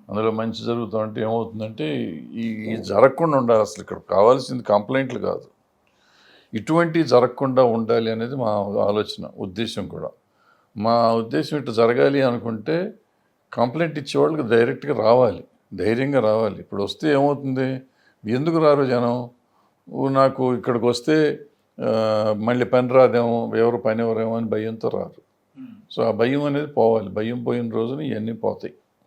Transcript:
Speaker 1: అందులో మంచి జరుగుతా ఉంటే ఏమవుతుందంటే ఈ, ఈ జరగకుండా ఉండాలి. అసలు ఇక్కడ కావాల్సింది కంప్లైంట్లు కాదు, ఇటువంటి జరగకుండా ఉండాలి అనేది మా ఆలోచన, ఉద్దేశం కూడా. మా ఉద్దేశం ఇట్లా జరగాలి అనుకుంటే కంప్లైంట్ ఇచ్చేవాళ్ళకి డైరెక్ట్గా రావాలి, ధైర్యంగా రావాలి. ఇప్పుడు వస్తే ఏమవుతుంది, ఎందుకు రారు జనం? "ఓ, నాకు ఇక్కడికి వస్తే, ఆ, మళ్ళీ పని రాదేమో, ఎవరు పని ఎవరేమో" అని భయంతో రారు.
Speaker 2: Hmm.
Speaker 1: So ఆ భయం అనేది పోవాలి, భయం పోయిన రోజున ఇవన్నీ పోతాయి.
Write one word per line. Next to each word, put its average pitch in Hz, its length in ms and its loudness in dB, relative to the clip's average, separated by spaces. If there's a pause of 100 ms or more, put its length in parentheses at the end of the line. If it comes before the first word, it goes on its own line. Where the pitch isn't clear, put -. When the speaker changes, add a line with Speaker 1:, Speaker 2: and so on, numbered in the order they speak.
Speaker 1:
అందులో 110 220 0
మంచి 113 340 -6
జరుగుతా 117 340 -4
ఉంటే 110 220 -6
ఏమవుతుందంటే 110 800 -4 (320)
ఈ, 110 400 -8
ఈ 107 40 -6
జరగకుండా 127 600 4
ఉండాలి. 117 240 4
అసలు 101 200 -4
ఇక్కడ 90 160 -12 (120)
కావాల్సింది 120 540 4
కంప్లైంట్లు 120 560 0
కాదు, 92 240 -4 (1120)
ఇటువంటి 160 500 0
జరగకుండా 127 600 4
ఉండాలి 113 480 2
అనేది 117 240 -6
మా 120 140 -2 (380)
ఆలోచన, 104 500 -4
ఉద్దేశం 98 500 -6
కూడా. 82 220 -10 (680)
మా 113 360 2
ఉద్దేశం 127 440 -2
ఇట్లా 123 160 -6
జరగాలి 131 480 4
అనుకుంటే 123 720 -2 (600)
కంప్లైంట్ 147 460 -2
ఇచ్చేవాళ్ళకి 143 500 0
డైరెక్ట్గా 120 540 2
రావాలి, 113 400 4 (300)
ధైర్యంగా 117 460 0
రావాలి. 107 400 0
ఇప్పుడు 101 240 -8
వస్తే 147 300 -2
ఏమవుతుంది, 131 680 0 (500)
ఎందుకు 156 260 0
రారు 147 280 4
జనం? 120 440 0 (640)
"ఓ, 135 160 -2
నాకు 131 440 2
ఇక్కడికి 117 320 -2
వస్తే, 151 540 2 (420)
ఆ, 110 560 0
మళ్ళీ 120 280 0
పని 127 220 2
రాదేమో, 117 680 4
ఎవరు 117 220 2
పని 113 240 -2
ఎవరేమో" 113 360 -2
అని 117 80 -4
భయంతో 110 440 -4
రారు. - 320 -8 (400)
Speaker 2:
Hmm. - 360 -16
Speaker 1:
So 117 100 0
ఆ 113 40 2
భయం 127 320 0
అనేది 147 240 -2
పోవాలి, 113 420 0
భయం 113 340 -6
పోయిన 120 260 -4
రోజున 113 320 -4
ఇవన్నీ 113 320 -6
పోతాయి. 107 400 -6 (340)